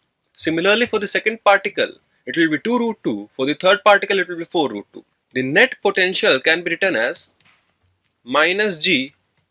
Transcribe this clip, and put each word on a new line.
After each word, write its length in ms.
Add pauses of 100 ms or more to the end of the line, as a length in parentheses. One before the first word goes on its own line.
(340)
Similarly, 520
for 140
the 80
second 360
particle, 480 (340)
it 120
will 120
be 100
two 180
root 260
two. 320
For 100
the 80
third 300
particle, 360
it 80
will 100
be 80
four 240
root 240
two. 100 (300)
The 100
net 380
potential 580
can 240
be 80
written 240
as 340 (960)
minus 540
g 360 (380)